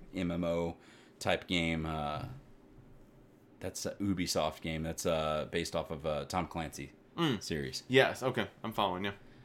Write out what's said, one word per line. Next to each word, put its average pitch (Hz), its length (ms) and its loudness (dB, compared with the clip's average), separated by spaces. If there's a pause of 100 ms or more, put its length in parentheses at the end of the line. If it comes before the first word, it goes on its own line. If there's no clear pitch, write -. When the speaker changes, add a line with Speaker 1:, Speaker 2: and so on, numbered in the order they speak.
(160)
Speaker 1:
M 90 140 0
M 87 140 0
O 85 320 2 (440)
type - 280 2
game. 82 400 2
Uh, 76 380 -2 (1300)
that's - 260 -6
a - 60 -4 (100)
Ubisoft 87 600 2
game. 80 220 -2
That's, 80 220 -2
uh, 78 460 2
based 85 240 0
off 80 160 -2
of, 76 140 -6
uh, 73 200 0
Tom 87 220 0
Clancy 71 440 -6 (260)
Speaker 2:
Mm. 139 240 2
Speaker 1:
series. 69 460 -4
Speaker 2:
Yes, 123 340 6
okay. 120 260 0 (160)
I'm 113 80 -4
following 98 340 0
you. 101 60 -2 (320)